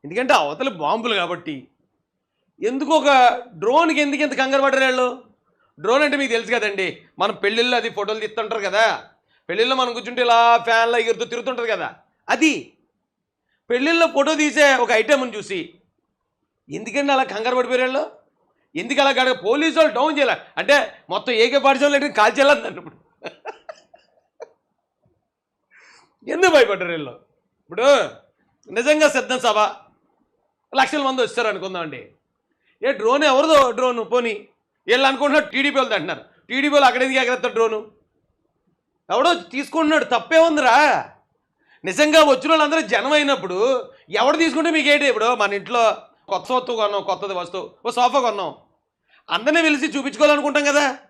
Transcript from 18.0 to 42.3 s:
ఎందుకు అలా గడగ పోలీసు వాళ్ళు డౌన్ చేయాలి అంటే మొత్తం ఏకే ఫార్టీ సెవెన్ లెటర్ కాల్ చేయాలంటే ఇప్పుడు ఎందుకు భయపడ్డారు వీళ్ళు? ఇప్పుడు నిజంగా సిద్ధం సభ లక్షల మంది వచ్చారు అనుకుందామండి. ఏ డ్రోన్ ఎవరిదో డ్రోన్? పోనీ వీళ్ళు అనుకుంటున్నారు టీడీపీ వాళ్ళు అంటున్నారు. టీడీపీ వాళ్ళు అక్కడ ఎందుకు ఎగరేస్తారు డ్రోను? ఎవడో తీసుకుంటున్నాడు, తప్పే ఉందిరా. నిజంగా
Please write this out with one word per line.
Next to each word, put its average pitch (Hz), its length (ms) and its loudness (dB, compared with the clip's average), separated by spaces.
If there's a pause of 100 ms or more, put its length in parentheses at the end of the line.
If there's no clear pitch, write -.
ఎందుకు 262 280 0
అలా 277 80 4
గడగ 254 220 2 (120)
పోలీసు 285 320 0
వాళ్ళు 311 180 4
డౌన్ 285 220 0
చేయాలి 247 180 2 (240)
అంటే 190 160 2 (380)
మొత్తం 226 200 -4
ఏకే 240 300 2
ఫార్టీ 269 180 4
సెవెన్ 285 140 2
లెటర్ 285 240 0
కాల్ 220 180 4
చేయాలంటే 269 320 2 (120)
ఇప్పుడు 160 160 -20 (3250)
ఎందుకు 339 280 2
భయపడ్డారు 190 400 2
వీళ్ళు? 139 200 -10 (480)
ఇప్పుడు 214 240 -4 (840)
నిజంగా 294 400 2
సిద్ధం 254 380 -2
సభ 214 120 2 (1120)
లక్షల 269 340 0
మంది 262 160 -2
వచ్చారు 240 300 -2
అనుకుందామండి. 170 480 -10 (840)
ఏ 269 160 0
డ్రోన్ 262 320 0
ఎవరిదో 302 260 4 (220)
డ్రోన్? 247 240 -2 (100)
పోనీ 240 220 -2 (540)
వీళ్ళు 262 200 2
అనుకుంటున్నారు 285 440 0
టీడీపీ 269 260 -2
వాళ్ళు 233 180 -2
అంటున్నారు. 156 260 -6 (260)
టీడీపీ 269 260 -2
వాళ్ళు 277 140 6
అక్కడ 247 180 0
ఎందుకు 262 160 0
ఎగరేస్తారు 247 340 -2
డ్రోను? 220 240 0 (1300)
ఎవడో 302 180 2 (220)
తీసుకుంటున్నాడు, 302 600 -2
తప్పే 320 340 2
ఉందిరా. 262 280 2 (1080)
నిజంగా 302 460 4